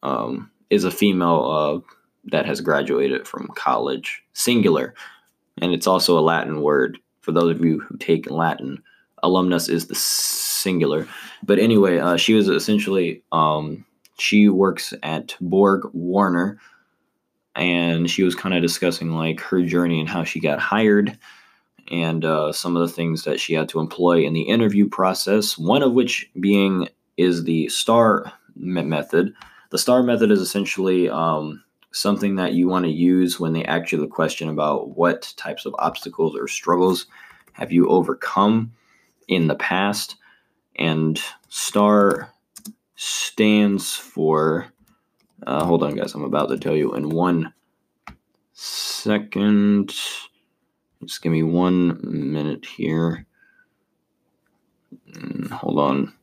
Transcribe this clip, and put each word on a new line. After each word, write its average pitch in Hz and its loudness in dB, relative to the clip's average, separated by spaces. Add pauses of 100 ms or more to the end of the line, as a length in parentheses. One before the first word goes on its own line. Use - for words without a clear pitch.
um, 64 -6 (180)
is 101 4
a 92 0
female, 82 2
uh, - -20 (340)
that 76 -2
has 73 -4
graduated 69 0
from - -12
college, 67 -4 (100)
singular, 95 2 (680)
and 90 0
it's 85 -2
also 90 4
a 80 4
Latin 78 0
word. 71 0 (220)
For - -6
those 82 2
of 85 0
you 78 2
who - -14
take - 0
Latin, 71 -4 (400)
alumnus 90 2
is 85 -2
the - -10
singular. - -2 (340)
But 101 2
anyway, 101 4
uh, 87 2
she 110 2
was 101 4
essentially, 95 0
um, 78 -2 (340)
she 104 4
works 95 0
at 78 -8
Borg 95 2
Warner, 92 0 (960)
and 85 0
she - -2
was 90 0
kinda 92 -2
discussing, 85 -2
like, 80 -4
her 92 0
journey 87 0
and 78 -6
how 87 -4
she - -8
got 73 -2
hired, 104 2 (720)
and, 82 -2
uh, 78 0
some 87 -4
of 85 2
the 82 -8
things 82 -4
that 76 -4
she - -4
had 80 -2
to 80 -4
employ 85 2
in 82 -2
the 80 -2
interview 104 2
process, 98 0
one 98 2
of 127 2
which - 0 (100)
being 98 2 (300)
is 87 2
the 82 0
star 113 2 (240)
me-, 92 -4
method. 80 0 (380)
The - -2
star 127 4
method 113 2
is 101 4
essentially, 92 0
um, 78 -4 (280)
something 101 -2
that 92 -2
you 87 2
wanna 90 0
use 87 2
when 82 -2
they 80 -2
ask 85 -2
you 82 0
the 76 -2
question 80 -4
about 76 -2
what - 0
types - -12
of - -10
obstacles - -4
or 67 -8
struggles 90 0 (460)
have - -10
you 87 4
overcome 101 2 (560)
in 85 2
the 71 0
past. 101 -2 (600)
And 80 0 (280)
star 104 2 (640)
stands - 0
for, 80 0 (800)
uh, 69 -2
hold 85 4
on, 71 -2
guys, 50 -6
I'm 71 -8
about 73 -2
to 67 -2
tell - -2
you 76 0
in 73 -4
one 82 0 (1000)
second. 104 0 (1080)
Just - -14
give 82 -2
me 80 2
one 87 2
minute 73 -6
here. 82 -4 (1900)
Mm, - -10
hold - -2
on. 69 0